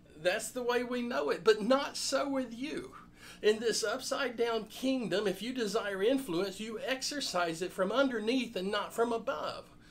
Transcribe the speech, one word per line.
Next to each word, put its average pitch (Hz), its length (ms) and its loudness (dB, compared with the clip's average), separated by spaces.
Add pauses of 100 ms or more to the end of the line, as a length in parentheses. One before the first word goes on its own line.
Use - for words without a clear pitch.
(160)
that's 180 340 0
the 247 120 -6
way 240 200 2
we 247 200 -2
know 254 260 -2
it, 180 160 -2
but 214 160 8
not 269 380 2
so 277 280 0
with 262 280 -2
you. 269 420 -8 (460)
In 214 160 4
this 220 260 0
upside-down 233 840 -2
kingdom, 220 600 0
if 185 160 0
you 247 100 -4
desire 202 500 0
influence, 196 580 2
you 220 180 -6
exercise 180 840 -2
it 175 140 -4
from 190 180 2
underneath 240 640 2
and 185 140 -2
not 196 240 -2
from 233 180 2
above. 233 560 -4 (220)